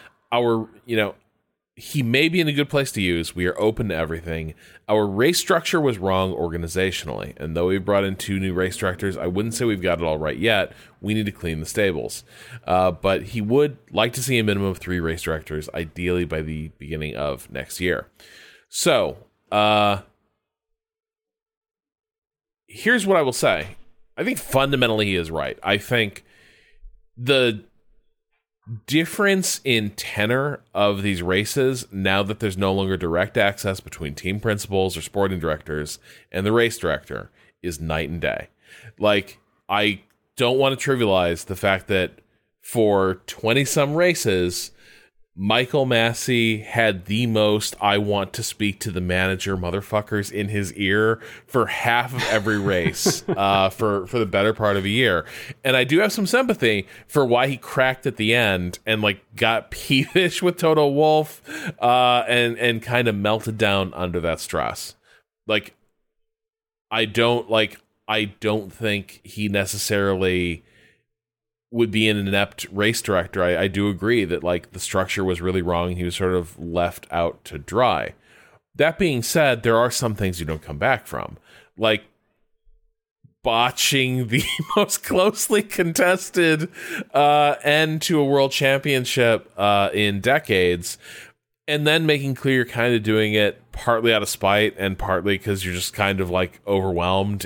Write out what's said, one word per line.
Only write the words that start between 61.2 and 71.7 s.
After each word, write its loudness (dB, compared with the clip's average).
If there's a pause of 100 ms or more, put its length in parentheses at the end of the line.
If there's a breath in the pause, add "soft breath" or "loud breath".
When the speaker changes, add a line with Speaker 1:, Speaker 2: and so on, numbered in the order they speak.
Speaker 1:
uh, 4
and, 0
and 0
kinda 0
melted -2
down 0
under -4
that -2
stress. -6 (520 soft breath)
Like, -2 (1200)
I 0
don't, 2
like, 0 (300)
I 0
don't -4
think -6
he -6
necessarily 0 (1080 soft breath)